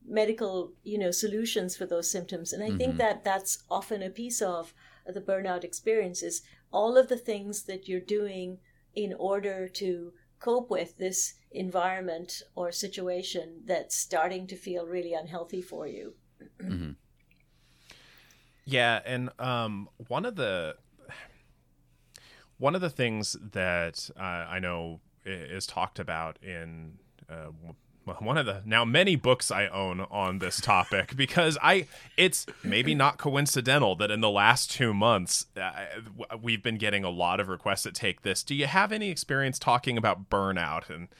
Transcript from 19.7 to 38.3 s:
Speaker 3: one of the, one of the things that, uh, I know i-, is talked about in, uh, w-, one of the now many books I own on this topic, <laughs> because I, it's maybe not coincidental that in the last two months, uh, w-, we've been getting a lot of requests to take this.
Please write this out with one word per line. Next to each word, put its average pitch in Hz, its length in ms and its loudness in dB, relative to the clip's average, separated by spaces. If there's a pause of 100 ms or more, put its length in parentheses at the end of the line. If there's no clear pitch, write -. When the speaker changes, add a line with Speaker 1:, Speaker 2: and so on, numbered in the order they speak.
Speaker 3:
one 143 160 -2
of 240 120 -6
the, 92 400 -2 (1800)
one 139 160 2
of 185 60 0
the 175 100 -2
things 110 460 -2 (160)
that, 87 640 0
uh, 95 60 -10
I 87 380 -4
know 85 400 -4 (260)
i-, 95 40 -8
is 90 360 -8
talked - 320 -4
about 80 440 -6
in, 82 560 -12 (300)
uh, 80 180 -12
w-, 80 280 -16 (460)
one 120 160 0
of 143 100 0
the 98 180 -4
now 113 200 4
many 165 300 6
books 127 380 4
I 98 160 2
own 92 320 -2 (100)
on 95 280 -2
this 90 220 -4
topic, 95 520 4
<laughs> 131 40 -8
because 151 440 2
I, 175 260 6 (300)
it's 175 300 4 (160)
maybe 127 320 2
not 139 240 4
coincidental 135 800 4
that 104 160 2
in 107 80 0
the 110 100 6
last 104 400 6
two 117 240 2
months, 101 520 4 (100)
uh, 92 160 -4 (440)
w-, 113 240 -10
we've 113 220 -2
been 113 160 0
getting 101 260 2
a 90 60 0
lot 87 300 2
of 95 80 -2
requests 95 340 -2
to 101 100 -6
take - 300 -2
this. 95 220 0